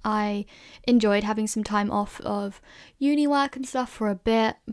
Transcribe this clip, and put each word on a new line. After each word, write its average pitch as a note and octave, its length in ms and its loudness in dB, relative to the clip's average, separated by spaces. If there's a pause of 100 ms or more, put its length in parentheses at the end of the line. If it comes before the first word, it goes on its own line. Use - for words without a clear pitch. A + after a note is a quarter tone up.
I G#3 420 -2 (380)
enjoyed G#3 400 4
having G#3+ 240 -2
some G#3+ 160 -4
time G#3 260 0
off G#3 320 -4
of G3+ 400 -6 (380)
uni D4 280 2
work C#4 280 0
and C4 100 -8
stuff B3+ 240 -4
for G#3+ 200 -4
a G3+ 60 -2
bit, A3+ 420 2 (140)